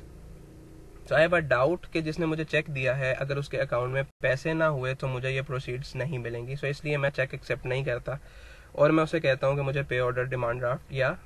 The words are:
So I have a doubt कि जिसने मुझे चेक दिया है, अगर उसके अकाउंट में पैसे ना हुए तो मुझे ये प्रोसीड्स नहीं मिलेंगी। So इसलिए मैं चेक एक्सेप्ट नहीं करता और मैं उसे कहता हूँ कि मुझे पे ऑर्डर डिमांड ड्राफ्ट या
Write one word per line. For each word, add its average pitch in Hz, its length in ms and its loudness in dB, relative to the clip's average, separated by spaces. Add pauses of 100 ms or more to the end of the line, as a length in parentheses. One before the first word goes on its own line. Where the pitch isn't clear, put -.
(1080)
So - 40 -2
I 156 160 8
have 170 160 4
a 143 80 -4
doubt 139 400 2
कि 165 100 0
जिसने 156 240 -2
मुझे 156 180 0
चेक 156 260 0
दिया 131 240 0
है, 131 200 0
अगर 139 240 -2
उसके 143 180 -4
अकाउंट 127 380 0
में 135 100 0
पैसे 139 500 0
ना 160 120 4
हुए 131 280 0
तो 135 140 -4
मुझे 131 220 -2
ये 135 120 -2
प्रोसीड्स 131 540 -6
नहीं 131 220 -2
मिलेंगी। 120 380 -6
So - 80 -6
इसलिए 147 320 -2
मैं 139 140 0
चेक 139 240 -2
एक्सेप्ट - 320 -4
नहीं 131 180 0
करता 127 340 -4 (580)
और 147 160 8
मैं 160 120 6
उसे 160 160 0
कहता 135 260 2
हूँ 139 100 4
कि 143 60 0
मुझे 139 200 0
पे 127 180 0
ऑर्डर 123 240 2
डिमांड 123 360 -2
ड्राफ्ट 123 320 -2
या 135 340 0